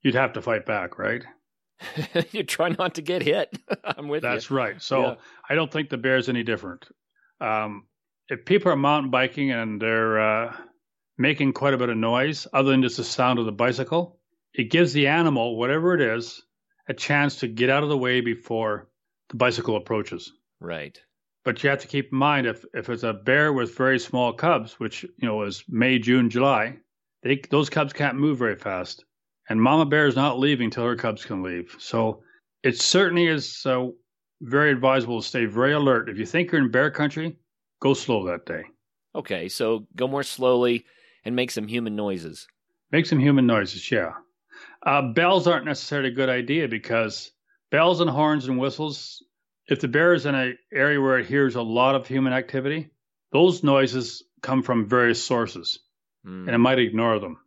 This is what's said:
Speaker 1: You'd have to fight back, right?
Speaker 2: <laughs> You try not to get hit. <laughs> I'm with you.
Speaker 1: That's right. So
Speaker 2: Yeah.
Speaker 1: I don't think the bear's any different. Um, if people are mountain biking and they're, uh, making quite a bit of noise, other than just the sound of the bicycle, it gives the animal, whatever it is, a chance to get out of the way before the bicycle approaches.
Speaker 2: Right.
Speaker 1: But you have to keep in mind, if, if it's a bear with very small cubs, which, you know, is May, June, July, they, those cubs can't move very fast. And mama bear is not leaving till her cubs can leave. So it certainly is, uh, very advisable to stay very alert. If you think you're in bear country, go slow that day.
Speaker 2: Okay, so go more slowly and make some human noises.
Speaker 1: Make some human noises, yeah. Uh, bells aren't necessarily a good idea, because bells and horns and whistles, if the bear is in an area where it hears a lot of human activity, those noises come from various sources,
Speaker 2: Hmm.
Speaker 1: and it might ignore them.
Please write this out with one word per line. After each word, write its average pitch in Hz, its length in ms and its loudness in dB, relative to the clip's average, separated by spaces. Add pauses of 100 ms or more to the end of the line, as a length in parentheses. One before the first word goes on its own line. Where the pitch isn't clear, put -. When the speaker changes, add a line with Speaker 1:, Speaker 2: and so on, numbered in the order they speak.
Speaker 1:
You'd 131 120 0
have 127 200 0
to 104 80 -10
fight 113 240 -4
back, 101 320 -6
right? 104 300 -6
Speaker 2:
<laughs> - 40 -20 (960)
You 208 140 -8
try - 240 -2
not 175 280 -4
to 160 60 -10
get 170 200 -4
hit. 190 360 -2 (140)
<laughs> - 120 -8
I'm 147 240 -8
with 147 140 -4
you. 123 80 -4
Speaker 1:
That's 120 200 -6
right. 113 300 -2
So 135 220 -2
Speaker 2:
Yeah. 120 120 0 (340)
Speaker 1:
I 143 60 -2
don't 156 180 -2
think 156 180 -4
the 135 80 -6
bear's 127 300 0
any 120 160 -2
different. 104 420 -6 (540)
Um, 107 460 -4 (420)
if 123 160 -8
people 185 260 2
are 151 60 4
mountain 139 340 2
biking 131 400 0
and 110 300 -4
they're, 113 400 2
uh, 110 360 0 (640)
making 139 340 2
quite 139 220 0
a 123 40 -2
bit 123 120 0
of 113 60 -2
noise, 123 560 -2
other 135 180 2
than 131 120 6
just 120 140 0
the 117 80 -4
sound 123 340 0
of 113 60 0
the 107 80 -4
bicycle, 123 680 -2 (360)
it 110 160 -4
gives 165 220 4
the 143 160 2
animal, 139 500 2
whatever 156 360 0
it 160 60 0
is, 117 420 -2 (460)
a 143 60 -4
chance 143 460 0
to 127 80 -4
get 117 220 0
out 143 120 2
of 151 80 -2
the 143 80 0
way 127 220 0
before 113 680 -4 (400)
the - 80 -12
bicycle 117 400 0
approaches. 101 560 -6 (260)
Speaker 2:
Right. 80 400 -12 (460)
Speaker 1:
But 120 180 -4
you 143 80 2
have 139 100 0
to - 80 -18
keep 139 240 -4
in 131 60 -2
mind, 139 280 2
if, 110 260 -6
if - 160 -10
it's 117 140 -6
a 117 100 -2
bear 135 400 2
with 120 240 -2
very 131 220 2
small 123 340 -2
cubs, 123 480 -2
which, - 220 -8
you 127 260 -6
know, 107 140 -2
is 101 260 -8
May, 123 300 2
June, 120 320 4
July, 123 460 2 (460)
they, 135 280 -2
those 143 200 2
cubs 147 220 -2
can't 139 260 -2
move 143 200 0
very 113 180 -2
fast. 92 480 -8 (440)
And 113 120 0
mama 151 260 6
bear 147 200 4
is 127 100 2
not 135 220 2
leaving 131 320 2
till 117 160 -4
her 120 100 0
cubs 113 300 -6
can 95 160 -6
leave. 87 360 -8
So 113 440 -2 (400)
it 127 180 0
certainly 175 460 2
is, 156 400 -4
uh, 127 220 0 (520)
very 143 320 2
advisable 123 480 0
to 107 80 -10
stay 120 160 -2
very 120 300 0
alert. 131 340 2
If 101 100 -10
you 107 80 -4
think 165 240 -2
you're 160 100 2
in 123 100 2
bear 135 200 2
country, 151 460 -6 (440)
go 135 140 4
slow 110 320 -2
that 87 200 -6
day. 80 180 -8 (500)
Speaker 2:
Okay, 92 340 -6
so 110 460 -2
go 127 140 -2
more 139 140 -2
slowly 123 600 2 (400)
and 120 120 -4
make 123 160 0
some 107 160 -6
human 113 260 -4
noises. 92 540 -6 (420)
Speaker 1:
Make 160 160 2
some 147 140 2
human 139 260 6
noises, 101 460 0
yeah. 85 200 -2 (720)
Uh, 135 280 0
bells 170 340 4
aren't 160 180 2
necessarily 143 440 -4
a 120 60 -4
good 131 140 0
idea, 127 380 0
because 113 640 -4 (400)
bells 165 300 4
and 165 100 2
horns 147 380 0
and 131 100 0
whistles, 139 640 -6 (460)
if - 120 0
the 156 60 -2
bear 156 280 4
is 139 120 -2
in 143 80 0
an 127 240 -2 (140)
area 143 280 2
where 131 200 4
it 107 60 -4
hears 135 280 2
a 120 80 -2
lot 123 320 4
of 131 140 -2
human 131 240 0
activity, 135 580 -4 (400)
those 175 320 4
noises 131 600 2 (160)
come 131 240 0
from 113 240 0
various 117 340 4
sources, 117 560 -4 (460)
Speaker 2:
Hmm. 92 240 -12
Speaker 1:
and 117 80 -2
it - 20 4
might 127 220 4
ignore 113 400 0
them. 87 260 -12